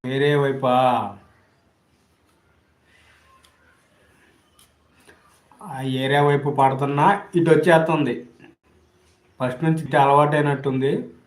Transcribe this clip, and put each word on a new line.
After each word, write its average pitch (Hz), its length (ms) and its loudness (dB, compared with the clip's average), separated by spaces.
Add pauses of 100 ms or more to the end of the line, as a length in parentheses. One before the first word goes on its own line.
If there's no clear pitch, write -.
వేరే 135 220 0 (140)
వైపా? 135 300 0 (4000)
ఆ 131 40 -12 (260)
ఏరియా 143 240 0
వైపు 143 220 0 (100)
పడుతున్నా 139 460 0 (320)
ఇటు 165 180 2
వచ్చేస్తుంది. 156 600 2 (1200)
ఫస్ట్ 127 260 -6
నుంచి 160 220 0
ఇటు 147 160 0
అలవాటైనట్టుంది. 143 880 2 (360)